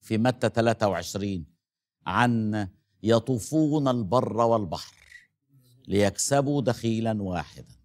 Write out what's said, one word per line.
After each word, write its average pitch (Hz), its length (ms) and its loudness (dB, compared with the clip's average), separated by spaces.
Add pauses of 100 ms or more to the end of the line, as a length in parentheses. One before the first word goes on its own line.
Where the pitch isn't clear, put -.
في - 180 -4
متى 123 300 0
تلاتة 113 400 0
وعشرين 92 580 -4 (600)
عن 107 640 0 (340)
يطوفون 135 840 0
البر 117 520 0
والبحر 107 540 0 (920)
ليكسبوا 135 760 2
دخيلا 113 600 -2
واحدا. 87 520 -8 (100)